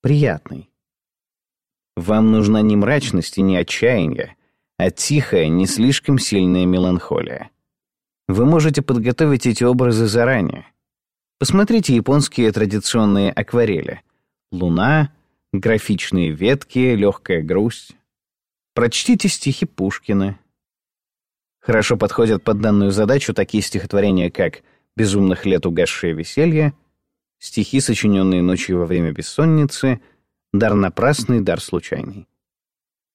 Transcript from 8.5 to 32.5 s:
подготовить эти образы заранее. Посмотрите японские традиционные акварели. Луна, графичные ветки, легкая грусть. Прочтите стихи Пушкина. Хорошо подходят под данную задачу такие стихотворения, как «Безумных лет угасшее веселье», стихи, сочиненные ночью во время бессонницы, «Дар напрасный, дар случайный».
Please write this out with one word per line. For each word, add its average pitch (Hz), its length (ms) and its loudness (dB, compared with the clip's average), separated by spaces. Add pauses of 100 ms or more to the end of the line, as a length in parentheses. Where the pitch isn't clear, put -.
подготовить 127 640 0
эти 120 180 0
образы 120 440 2
заранее. 117 580 0 (720)
Посмотрите 196 580 2
японские 127 560 2
традиционные 101 800 0
акварели. 110 680 -2 (500)
Луна, 95 640 0 (400)
графичные 98 800 -2
ветки, 127 640 0
легкая 98 480 -2
грусть. 95 520 -4 (840)
Прочтите 233 480 0
стихи - 380 -4
Пушкина. 98 760 -4 (1200)
Хорошо 110 380 0
подходят 110 480 0
под 104 160 0
данную 101 300 2
задачу 107 420 0
такие 104 280 -2
стихотворения, 95 680 -2
как - 320 -4 (320)
«Безумных 98 500 0
лет 95 200 0
угасшее 85 480 -2
веселье», 151 600 0 (680)
стихи, - 420 -4
сочиненные 95 600 2
ночью 90 380 0
во 85 60 -2
время 85 260 -2
бессонницы, 143 880 0 (540)
«Дар 104 220 2
напрасный, 117 640 0
дар 87 180 -2
случайный». - 680 -10 (840)